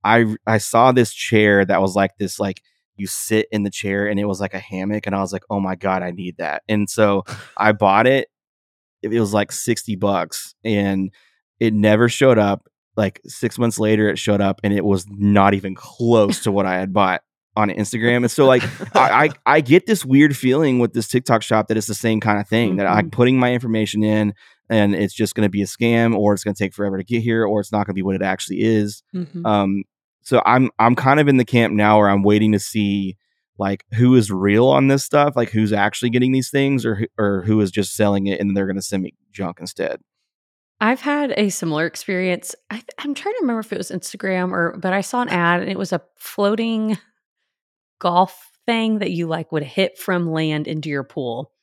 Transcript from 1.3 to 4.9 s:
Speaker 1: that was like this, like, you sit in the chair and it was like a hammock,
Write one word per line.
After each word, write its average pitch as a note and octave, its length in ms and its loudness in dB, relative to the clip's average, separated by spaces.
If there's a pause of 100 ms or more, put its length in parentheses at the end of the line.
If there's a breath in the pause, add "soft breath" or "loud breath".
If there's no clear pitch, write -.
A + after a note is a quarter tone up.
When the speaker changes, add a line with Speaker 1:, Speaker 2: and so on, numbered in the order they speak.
Speaker 1:
that F#2 160 0
was F#2+ 160 0
like G2 220 0
this, G2 220 -8
like, G2 220 -6 (340)
you G2 100 -8
sit A2 440 -2
in G#2 120 -2
the G2+ 80 -4
chair G2+ 380 -4
and G2+ 120 -2
it G#2 60 -2
was F#2+ 140 -4
like G2 140 -4
a F#2 40 -8
hammock, G2 480 -6